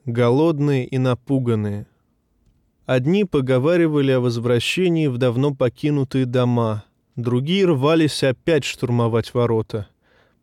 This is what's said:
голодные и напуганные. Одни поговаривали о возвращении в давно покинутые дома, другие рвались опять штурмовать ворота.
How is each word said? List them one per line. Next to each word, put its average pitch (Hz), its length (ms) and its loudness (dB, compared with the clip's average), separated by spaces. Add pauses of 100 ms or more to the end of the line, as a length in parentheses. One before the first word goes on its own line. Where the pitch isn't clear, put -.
голодные 135 800 0
и 135 100 -4
напуганные. 117 880 -2 (1000)
Одни 143 400 0
поговаривали 143 840 2
о 127 100 2
возвращении 123 840 0
в 123 100 -2
давно 127 360 0
покинутые 135 720 -2
дома, 120 600 -2 (320)
другие 135 480 0
рвались 156 580 2
опять 139 400 0
штурмовать 117 680 -2
ворота. 113 560 -2 (540)